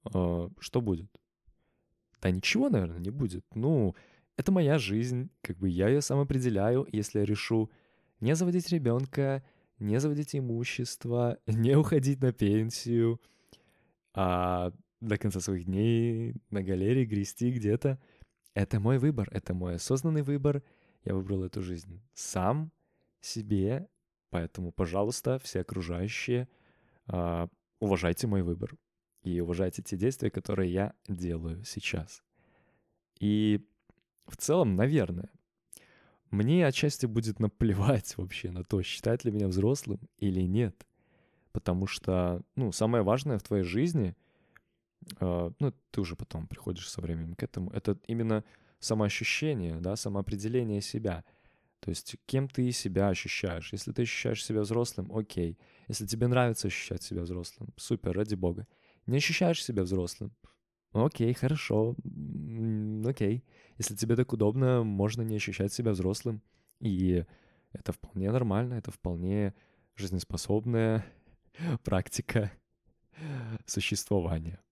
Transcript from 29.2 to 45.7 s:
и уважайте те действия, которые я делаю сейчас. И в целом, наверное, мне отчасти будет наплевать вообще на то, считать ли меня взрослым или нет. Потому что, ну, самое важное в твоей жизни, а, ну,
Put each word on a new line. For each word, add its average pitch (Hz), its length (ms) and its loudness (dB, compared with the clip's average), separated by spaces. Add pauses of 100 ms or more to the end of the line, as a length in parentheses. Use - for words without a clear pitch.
и 87 160 0
уважайте 87 420 0
те - 160 -6
действия, 110 320 0
которые 95 420 0
я 95 220 0 (140)
делаю 85 560 -4
сейчас. - 600 -8 (960)
И 104 460 4 (640)
в - 100 -16
целом, 147 380 4
наверное, 98 540 2 (1040)
мне 131 340 4
отчасти 143 400 2
будет 110 340 -2
наплевать 107 800 2
вообще 90 340 -6
на 90 120 -6
то, 95 200 0
считать - 420 -2
ли 117 60 2
меня 104 160 2
взрослым 101 520 0 (180)
или 92 240 0
нет. 95 440 0 (640)
Потому 92 360 0
что, 90 540 0 (140)
ну, 123 160 0
самое 113 320 2
важное 123 360 2
в - 40 -8
твоей 101 200 0
жизни, 107 520 0 (1040)
а, 87 400 0
ну, 143 140 0 (180)